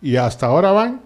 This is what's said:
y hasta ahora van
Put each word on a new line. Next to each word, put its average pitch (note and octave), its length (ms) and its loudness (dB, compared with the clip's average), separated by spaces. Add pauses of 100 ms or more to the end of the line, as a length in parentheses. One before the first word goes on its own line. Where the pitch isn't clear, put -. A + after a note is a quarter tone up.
y B2+ 140 -2
hasta B2 300 -2
ahora E3+ 260 2
van A#3+ 340 0